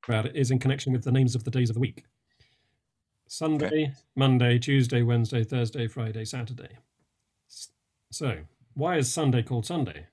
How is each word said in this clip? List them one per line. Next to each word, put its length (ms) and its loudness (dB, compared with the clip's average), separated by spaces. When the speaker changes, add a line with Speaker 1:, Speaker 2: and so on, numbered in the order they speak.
Speaker 1:
about 200 0
it 100 -6
is 140 2
in 80 2
connection 340 -2
with 100 -2
the 100 -2
names 220 4
of 100 -4
the 60 -6
days 200 0
of 40 -4
the 60 -2
week. 240 -4
Sunday, 400 -2
Speaker 2:
Okay. 260 0
Speaker 1:
Monday, 440 6
Tuesday, 440 2
Wednesday, 420 2
Thursday, 420 -4
Friday, 380 -6
Saturday. 540 -12
S-, 220 -20
so, 340 -4
why 220 0
is 160 0
Sunday 300 2
called 240 -4
Sunday? 460 -6